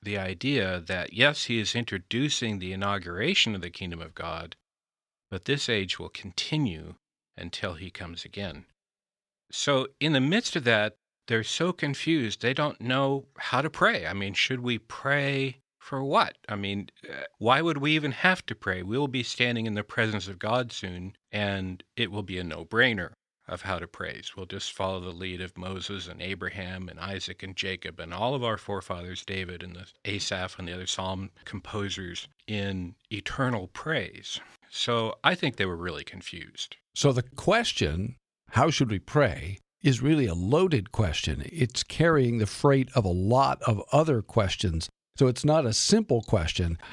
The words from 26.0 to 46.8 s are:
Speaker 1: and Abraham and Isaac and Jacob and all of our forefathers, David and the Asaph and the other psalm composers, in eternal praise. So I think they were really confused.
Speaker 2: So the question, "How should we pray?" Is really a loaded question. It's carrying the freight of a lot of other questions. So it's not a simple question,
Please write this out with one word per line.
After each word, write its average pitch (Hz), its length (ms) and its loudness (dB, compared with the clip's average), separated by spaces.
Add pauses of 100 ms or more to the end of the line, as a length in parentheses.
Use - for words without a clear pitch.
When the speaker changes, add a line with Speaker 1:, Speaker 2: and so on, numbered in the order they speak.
Speaker 1:
and 82 140 -14
Abraham 92 640 -8
and 82 120 -14
Isaac 95 440 -8
and 95 100 -10
Jacob 90 460 -6
and 82 140 -10
all 113 200 0
of 127 120 -2
our 110 100 0
forefathers, 90 720 -8
David 90 360 -6
and 92 140 -12
the 95 120 -16 (180)
Asaph 95 520 -4
and 92 100 -8
the 85 60 -6
other 92 140 -8
psalm 95 440 -4 (120)
composers, 95 840 -8 (180)
in 98 480 -4 (140)
eternal 113 580 -4
praise. - 720 -6 (300)
So 113 520 0
I 175 140 4
think 135 220 -2
they 98 80 0
were 90 100 -4
really 85 300 -6
confused. - 720 -14 (180)
Speaker 2:
So 143 160 6
the 120 120 2
question, 117 920 0 (360)
"How 143 180 6
should 139 200 2
we 98 100 0
pray?" 92 580 0 (240)
Is 123 200 4
really 143 240 4
a 87 80 2
loaded 120 580 4
question. 76 600 0
It's 143 320 0
carrying 139 540 4
the 107 80 4
freight 139 500 4
of 110 100 4
a 92 40 2
lot 120 540 4
of 107 280 2
other 143 300 6
questions. 90 680 2 (280)
So 135 100 8
it's 123 180 2
not 147 200 6
a 110 80 2
simple 202 480 4
question, 85 560 2 (160)